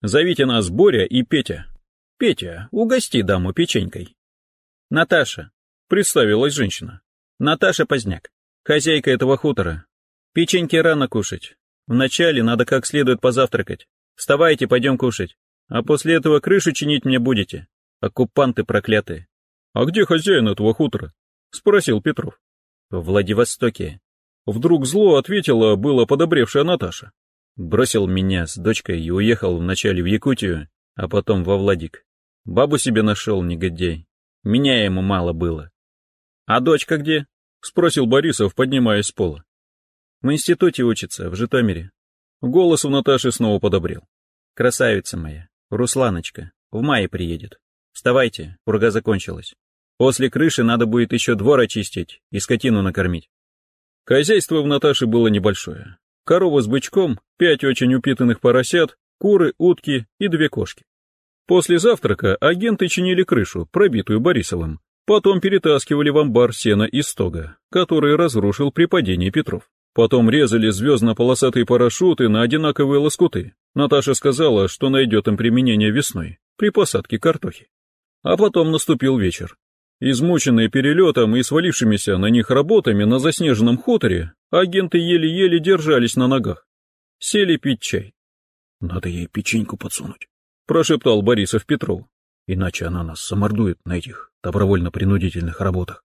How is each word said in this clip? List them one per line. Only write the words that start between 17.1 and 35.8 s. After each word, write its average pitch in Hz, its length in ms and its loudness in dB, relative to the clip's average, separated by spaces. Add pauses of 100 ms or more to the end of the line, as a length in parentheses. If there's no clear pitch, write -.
будете. 107 480 -2 (320)
Оккупанты 127 640 0
проклятые". 101 640 -2 (460)
"А 113 120 0
где 185 200 2
хозяин 160 420 2
этого 104 260 0
хутора?" - 400 -4 (380)
спросил 175 500 0
Петров. - 380 -6 (500)
"В 92 120 -8
Владивостоке". 98 1000 -2 (460)
Вдруг 135 400 0
зло 170 320 4
ответила 131 580 2
было 120 300 2
подобревшая 143 580 0
Наташа. 139 480 -4 (460)
"Бросил 104 500 0
меня 92 400 -2
с - 80 -14
дочкой 87 460 -4
и 82 80 -8
уехал 98 480 0
вначале 92 440 -2
в 85 40 -2
Якутию, 95 640 -2 (260)
а 92 140 -8
потом 98 340 -2
во 98 140 0
Владик. 95 480 -4 (400)
Бабу 143 320 0
себе 110 240 0
нашёл, 104 420 -2
негодяй. 85 640 -6 (360)
Меня 123 420 0
ему 92 160 -2
мало 92 320 -2
было". 80 380 -6 (760)